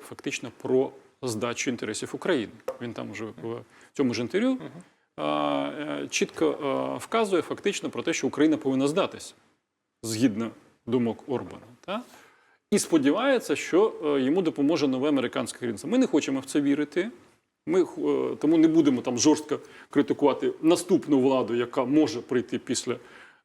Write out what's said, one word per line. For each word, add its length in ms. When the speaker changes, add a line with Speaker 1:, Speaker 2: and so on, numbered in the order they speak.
Speaker 1:
фактично 420
про 280
здачу 480
інтересів 420
України. 400
Він 100
там 180
уже 140
в 360
цьому 220
ж 80
інтерв'ю, 280
Speaker 2:
Мгм. 100
Speaker 1:
а, 640
е, 320
чітко, 520
а, 340
вказує 460
фактично 480
про 120
те, 100
що 140
Україна 300
повинна 320
здатися, 460
згідно 480
думок 400
Орбана, 360
та? 220
І 80
сподівається, 800
що, 360
е, 160
йому 220
допоможе 460
нове 200
американське 500
керівництво. 320
Ми 80
не 80
хочемо 340
в 40
це 160
вірити. 500
Ми 180
х-, 180
е, 380
тому 180
не 100
будемо 320
там 180
жорстко 400
критикувати 600
наступну 580
владу, 340
яка 300
може 360
прийти 380
після, 340